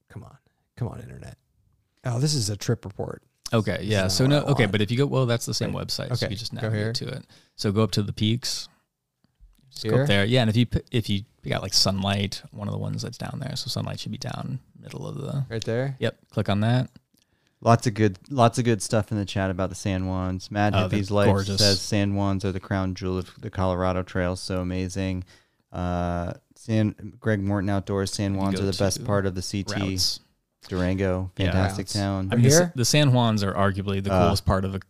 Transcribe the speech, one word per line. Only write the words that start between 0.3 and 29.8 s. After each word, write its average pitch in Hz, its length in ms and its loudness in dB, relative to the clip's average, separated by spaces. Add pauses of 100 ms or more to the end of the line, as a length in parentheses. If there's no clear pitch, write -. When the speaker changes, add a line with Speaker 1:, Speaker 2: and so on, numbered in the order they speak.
Speaker 1:
Come 117 100 -4
on, - 120 -10
internet. 64 380 -16 (680)
Oh, 120 140 -2
this 151 140 2
is 110 160 0
a 101 80 -4
trip - 280 -2
report. - 380 -8 (300)
Speaker 2:
Okay, 104 200 2
Speaker 1:
This 82 100 -4
is 101 40 -6
Speaker 2:
yeah. 104 160 2
Speaker 1:
not 92 80 2
Speaker 2:
So 131 140 2
Speaker 1:
what 135 40 4
Speaker 2:
no, 147 100 6
Speaker 1:
I 139 120 0
Speaker 2:
okay, 123 120 4
Speaker 1:
want. 98 100 2
Speaker 2:
but 104 80 2
if 104 100 0
you 120 60 0
go, 139 80 2
well, 131 200 2
that's 117 200 0
the 117 80 -4
same 101 220 -2
Speaker 1:
Right. 92 120 -6
Speaker 2:
website, - 200 -6 (100)
so 107 80 0
Speaker 1:
Okay, - 60 -4
Speaker 2:
you 98 60 -4
just 113 160 -8
Speaker 1:
go 113 80 -8
Speaker 2:
navigate 110 220 -2
Speaker 1:
here. 113 100 -2
Speaker 2:
to - 160 -4
it. 113 160 -10 (300)
So 104 160 0
go 107 120 4
up 101 80 0
to 104 120 0
the 101 100 -6
peaks. - 540 0 (1000)
Just - 160 -14
go 110 80 0
Speaker 1:
Here? 127 100 4
Speaker 2:
up 147 40 0
there. 202 180 4
Yeah, 117 160 4
and 110 80 4
if 107 80 2
you 123 80 6
p-, - 160 -2 (100)
if 113 180 0
you 101 140 0 (180)
pick - 120 -6
out, - 80 -2
like, 98 120 -6
Sunlight, 98 680 0 (100)
one 104 160 -10
of 101 60 -4
the 101 60 -6
ones 101 240 -4
that's - 140 -10
down - 220 -10
there, - 160 -8
so - 140 -8
Sunlight 104 300 -6
should - 120 -10
be - 60 -8
down - 420 -8 (200)
middle - 280 -12
of - 100 -10
the 135 320 -4
Speaker 1:
Right 113 140 -6
there? 131 360 -2
Speaker 2:
Yep, 117 180 -2 (140)
click 107 180 -2
on 101 120 2
that. 123 280 2 (720)
Speaker 3:
Lots 117 260 4
of 107 60 0
good, 101 260 2 (100)
lots 120 300 4
of 117 60 0
good 113 160 2
stuff - 300 0
in 107 60 -2
the 98 80 -2
chat 95 240 -2
about 92 200 -2
the 95 60 -10
San 92 300 -2
Juans. 92 460 -4
Mad 104 240 2
Speaker 2:
Oh, 92 120 2
they're 104 120 0
Speaker 3:
Hippies 95 120 -4
Life 101 160 6
Speaker 2:
gorgeous. 98 320 2
Speaker 3:
says 101 220 4
San 101 320 0
Juans 98 320 0
are 95 60 0
the 92 80 -6
crown 95 360 -2
jewel 92 220 -4
of 90 120 -6 (100)
the 117 100 -10
Colorado 92 540 0
Trail, 90 320 -2
so 92 260 -6
amazing. 92 640 -4 (480)
Uh, 87 600 -2 (220)
San, 107 640 -2
Greg 107 220 0
Morton 101 280 0
Outdoors, 98 420 0
San 98 220 -2
Speaker 2:
You 98 60 -2
Speaker 3:
Juans 98 160 0
Speaker 2:
go 95 80 0
Speaker 3:
are 98 80 0
the 92 60 -4
best 98 200 0
Speaker 2:
to - 60 -10
Speaker 3:
part 101 220 0
of 92 100 -2
the 92 60 -4
C 98 220 -4
T. 101 160 -6